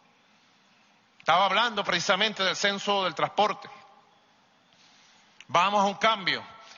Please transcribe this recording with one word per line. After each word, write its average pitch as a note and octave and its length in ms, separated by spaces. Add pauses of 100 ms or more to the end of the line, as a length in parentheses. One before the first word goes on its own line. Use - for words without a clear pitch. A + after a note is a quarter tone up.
(1200)
Estaba F3+ 260
hablando G#3 360
precisamente F#3+ 600
del F3 140
censo G3+ 480
del E3 100
transporte. F#3+ 560 (1800)
Vamos F#3+ 340
a G3 40
un G3+ 100
cambio F3 500 (340)